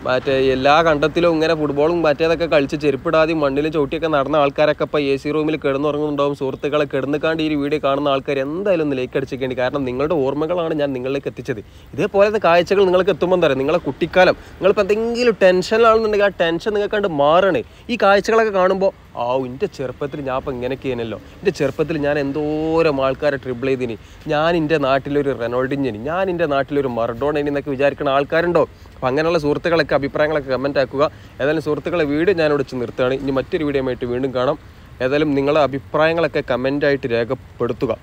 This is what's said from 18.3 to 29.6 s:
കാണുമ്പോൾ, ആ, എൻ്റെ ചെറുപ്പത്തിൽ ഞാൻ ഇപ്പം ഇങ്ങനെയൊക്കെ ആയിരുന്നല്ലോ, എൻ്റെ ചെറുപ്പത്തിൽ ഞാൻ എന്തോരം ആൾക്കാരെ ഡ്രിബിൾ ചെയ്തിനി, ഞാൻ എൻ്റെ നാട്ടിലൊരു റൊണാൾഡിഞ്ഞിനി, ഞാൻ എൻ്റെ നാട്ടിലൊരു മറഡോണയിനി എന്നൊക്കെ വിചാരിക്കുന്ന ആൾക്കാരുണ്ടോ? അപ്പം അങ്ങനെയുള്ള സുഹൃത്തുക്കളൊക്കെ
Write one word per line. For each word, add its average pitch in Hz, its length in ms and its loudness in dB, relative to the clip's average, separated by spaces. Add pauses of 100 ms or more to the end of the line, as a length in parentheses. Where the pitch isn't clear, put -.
കാണുമ്പോൾ, 190 320 2 (320)
ആ, 120 40 -4 (200)
എൻ്റെ 135 180 -6 (100)
ചെറുപ്പത്തിൽ 135 420 -8 (120)
ഞാൻ 127 100 -4
ഇപ്പം 139 160 -8
ഇങ്ങനെയൊക്കെ 127 320 -6
ആയിരുന്നല്ലോ, 117 300 -6 (200)
എൻ്റെ 180 200 -2
ചെറുപ്പത്തിൽ 156 460 -2
ഞാൻ 147 200 0
എന്തോരം 156 720 0 (100)
ആൾക്കാരെ 135 380 0
ഡ്രിബിൾ 127 260 -4
ചെയ്തിനി, 123 260 -2 (360)
ഞാൻ 156 180 2 (100)
എൻ്റെ 156 160 0 (120)
നാട്ടിലൊരു 139 420 0 (100)
റൊണാൾഡിഞ്ഞിനി, 127 580 -2 (120)
ഞാൻ 185 220 -2
എൻ്റെ 170 220 -2
നാട്ടിലൊരു 139 440 0
മറഡോണയിനി 139 540 -2
എന്നൊക്കെ 143 240 -4
വിചാരിക്കുന്ന 143 420 0
ആൾക്കാരുണ്ടോ? 165 440 2 (320)
അപ്പം 131 140 -4
അങ്ങനെയുള്ള 160 340 0
സുഹൃത്തുക്കളൊക്കെ 147 560 0